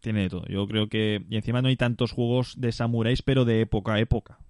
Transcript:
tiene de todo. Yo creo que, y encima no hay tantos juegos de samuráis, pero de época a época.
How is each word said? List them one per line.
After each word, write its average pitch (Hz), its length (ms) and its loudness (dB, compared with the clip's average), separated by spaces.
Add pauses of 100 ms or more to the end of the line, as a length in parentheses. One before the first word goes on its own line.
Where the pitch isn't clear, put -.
tiene 107 220 -2
de 92 60 0
todo. 90 180 -6
Yo 98 200 -2
creo 107 200 0
que, 107 420 0
y 113 60 -4
encima 113 260 -2
no 131 60 2
hay 131 80 4
tantos 120 360 0
juegos 123 460 -2
de 123 140 -2
samuráis, 117 500 0
pero 131 240 2
de 113 160 4
época 107 340 -2
a 104 40 2
época. - 400 -2 (100)